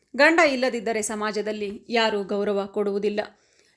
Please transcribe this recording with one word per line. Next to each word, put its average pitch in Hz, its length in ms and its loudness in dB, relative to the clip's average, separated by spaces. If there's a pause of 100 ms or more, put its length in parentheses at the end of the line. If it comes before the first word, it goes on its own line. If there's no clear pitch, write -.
(160)
ಗಂಡ 311 240 6
ಇಲ್ಲದಿದ್ದರೆ 240 600 0
ಸಮಾಜದಲ್ಲಿ 214 880 -6
ಯಾರೂ 220 340 2
ಗೌರವ 202 420 -2
ಕೊಡುವುದಿಲ್ಲ. 202 540 -2 (580)